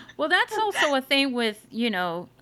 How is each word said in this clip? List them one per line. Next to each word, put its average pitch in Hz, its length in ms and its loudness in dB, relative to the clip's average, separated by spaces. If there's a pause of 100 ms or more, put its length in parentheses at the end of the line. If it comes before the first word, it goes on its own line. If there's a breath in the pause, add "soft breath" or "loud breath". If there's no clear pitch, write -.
(180)
Well, 294 120 -2
that's 403 260 2
also 392 380 0
a 262 80 0
thing 277 320 0
with, 226 360 -2
you 233 200 -2
know, 180 400 -2 (120)